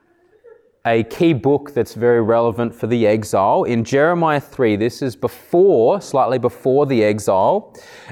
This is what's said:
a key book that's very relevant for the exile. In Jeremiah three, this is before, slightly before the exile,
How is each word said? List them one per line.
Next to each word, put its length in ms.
a 160
key 320
book 400
that's 180
very 300
relevant 520
for 120
the 200
exile. 580
In 200
Jeremiah 560
three, 360
this 260
is 120
before, 840
slightly 380
before 480
the 180
exile, 680